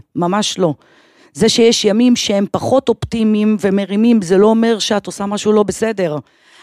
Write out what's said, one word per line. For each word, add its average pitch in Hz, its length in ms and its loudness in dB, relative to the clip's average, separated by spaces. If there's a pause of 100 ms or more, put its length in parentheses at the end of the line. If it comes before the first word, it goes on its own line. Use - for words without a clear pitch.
(160)
ממש 185 440 -4
לא. 170 140 0 (600)
זה 196 160 2
שיש 233 360 2
ימים 240 300 2
שהם 202 360 -2
פחות 254 380 -2
אופטימיים 214 720 0
ומרימים, 202 600 0
זה 185 160 0
לא 208 100 4
אומר 226 320 2
שאת 202 260 -2
עושה 202 200 -10
משהו 208 260 -2
לא 208 120 4
בסדר. 190 540 -4 (460)